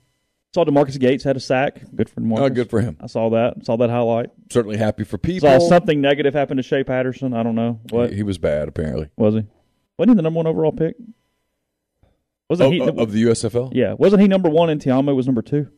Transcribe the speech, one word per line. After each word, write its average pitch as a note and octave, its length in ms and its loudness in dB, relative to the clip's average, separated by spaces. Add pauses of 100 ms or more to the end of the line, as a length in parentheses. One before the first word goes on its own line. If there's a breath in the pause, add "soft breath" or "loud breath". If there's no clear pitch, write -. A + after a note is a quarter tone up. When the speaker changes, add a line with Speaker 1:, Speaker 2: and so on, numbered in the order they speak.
(520)
Speaker 1:
Saw E3+ 120 0
DeMarcus C#3+ 340 2
Gates B2+ 240 2
had C3+ 140 -2
a B2 40 -8
sack. C3 400 -2 (140)
Good - 160 -4
for A#2 120 -8
DeMarcus. A2+ 180 0
Speaker 2:
Oh, C3+ 100 2
good A#2 200 -4
for A2+ 100 0
him. G2 200 -4
Speaker 1:
I - 60 -14
saw A2+ 240 -4
that. A2+ 340 -2
Saw A#2+ 120 -2
that A#2 120 2
highlight. A#2 420 -2 (200)
Speaker 2:
Certainly G#2+ 280 -2
happy A2 260 -2
for - 120 -8
people. E3+ 320 0
Speaker 1:
Saw C3 120 8
something E3+ 400 4
negative C#3 340 0
happen C#3+ 220 -2
to B2+ 80 -2
Shea C#3 180 0
Patterson. B2+ 520 -4
I A2+ 100 -2
don't A#2 100 -2
know A2+ 240 -2 (120)
what. A#2+ 200 -2
Speaker 2:
He, G2 60 -8
he G2+ 80 -4
was G2 120 -4
bad, D2+ 300 -2
apparently. D2+ 500 -6
Speaker 1:
Was G#2+ 180 2
he? G#2+ 100 -2 (520)
Wasn't G3 140 2
he A#3+ 60 6
the F3 60 0
number E3 160 -2
one E3 100 -2
overall D#3+ 240 0
pick? - 240 -4 (1500)
Wasn't D#3+ 200 2
Speaker 2:
Oh, - 20 4
Speaker 1:
he F3 100 0
Speaker 2:
of, - 160 -2
of A2+ 140 -2
the G#2 80 -2
U A2+ 140 4
S - 100 -2
F A2+ 140 -6
L? B2+ 180 -4
Speaker 1:
Yeah. G#2 200 0
Wasn't F#3+ 280 4
he G#3 60 6
number F#3+ 200 2
one D#3+ 220 2
and D3 100 -2
Tiamo C3+ 360 0
was B2+ 100 0
number C3 160 0
two? D3 240 -4 (120)